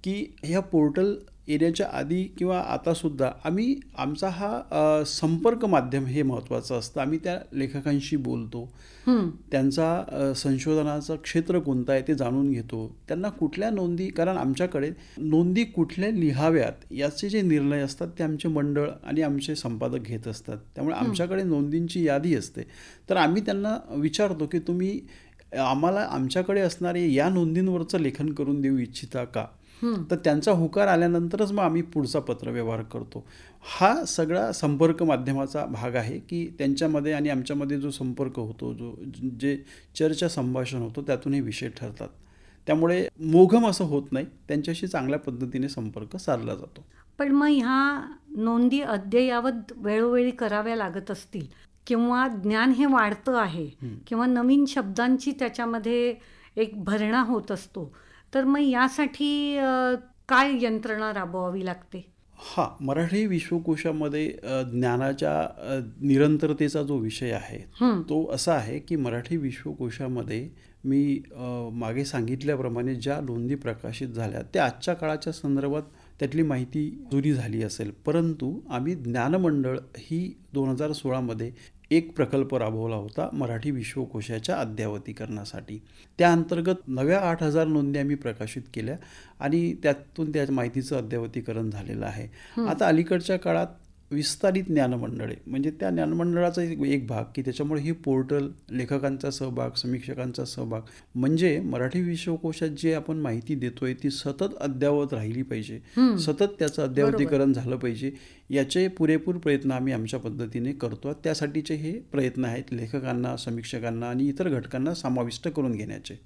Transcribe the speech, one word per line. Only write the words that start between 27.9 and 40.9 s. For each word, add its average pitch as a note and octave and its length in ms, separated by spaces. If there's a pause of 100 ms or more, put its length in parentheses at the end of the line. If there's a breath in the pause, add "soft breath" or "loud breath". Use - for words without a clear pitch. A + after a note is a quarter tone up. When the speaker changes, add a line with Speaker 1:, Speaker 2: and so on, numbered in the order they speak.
Speaker 1:
लेखन D3 340
करून C#3+ 280
देऊ C3+ 180
इच्छिता B2 460
का?" A2 200 (380 soft breath)
Speaker 2:
हम्म. A3 280
Speaker 1:
तर F3+ 60
त्यांचा D#3 360
होकार F3 340
आल्यानंतरच F3 680
मग G3+ 100
आम्ही E3 200
पुढचा D3+ 380
पत्रव्यवहार A#2 600
करतो. A2+ 440 (360 loud breath)
हा A#3+ 420
सगळा E3 480
संपर्क D#3 500
माध्यमाचा C#3 640
भाग A#2+ 280
आहे B2+ 240
की E3+ 400
त्यांच्यामध्ये D3 540
आणि D3 160
आमच्यामध्ये C#3+ 520
जो C#3+ 100
संपर्क C3 480
होतो, A2+ 340
जो, A#2 220 (460)
जे C#3 220 (360 loud breath)
चर्चा D#3 300
संभाषण B2+ 500
होतो, A#2+ 240